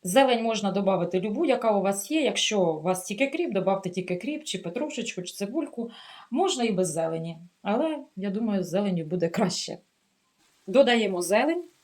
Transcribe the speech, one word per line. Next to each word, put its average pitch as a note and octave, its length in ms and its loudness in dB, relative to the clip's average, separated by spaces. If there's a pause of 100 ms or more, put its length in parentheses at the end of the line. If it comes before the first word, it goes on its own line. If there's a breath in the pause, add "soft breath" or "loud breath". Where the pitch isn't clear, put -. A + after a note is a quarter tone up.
Зелень A#3 400 4
можна G#3 280 0
додати F#3 480 2
любу, G#3+ 260 0
яка A#3+ 260 2
у G3+ 100 4
вас G3 300 -2
є. D#4 100 2
Якщо G#3+ 400 2
у D#3+ 200 0
вас F#3 220 0
тільки C4 240 0
кріп, D#4+ 260 -4
добавте F#3+ 360 0
тільки F3+ 260 -4
кріп, C4+ 280 -6
чи - 140 -8
петрушечку, F#3+ 640 -6
чи F3+ 120 -10
цибульку. A#3 580 -6 (400 loud breath)
Можна C4 320 0
і A3+ 80 2
без F3+ 200 0
зелені, E3 460 -4 (240)
але, C#4+ 380 0 (160)
я G3 140 -4
думаю, G3+ 340 0
з D#3 40 -4
зеленню F3+ 380 0
буде E3 240 0
краще. - 480 -2 (920)
Додаємо A3 540 4
зелень. C4+ 420 2 (200)